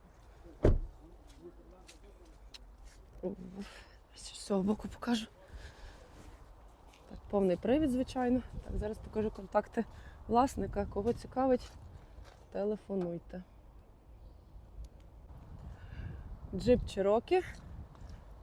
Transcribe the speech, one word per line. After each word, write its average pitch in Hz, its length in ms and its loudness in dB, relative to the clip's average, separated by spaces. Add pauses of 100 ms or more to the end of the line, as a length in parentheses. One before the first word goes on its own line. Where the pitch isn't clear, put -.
(4000)
З - 60 -18
цього - 420 0
боку 208 240 2
покажу. 226 400 0 (1800)
Так, - 100 -12 (100)
повний 190 280 6
привід, 269 340 4
звичайно. 254 500 2 (260)
Так, - 100 -2
зараз 214 200 -2
покажу 214 340 -2
контакти 208 540 0 (420)
власника. 208 580 4
Кого 208 280 0
цікавить, - 580 2 (800)
телефонуйте. 185 920 -2 (3000)
Джип 208 240 6
Cherokee. 220 640 4 (1000)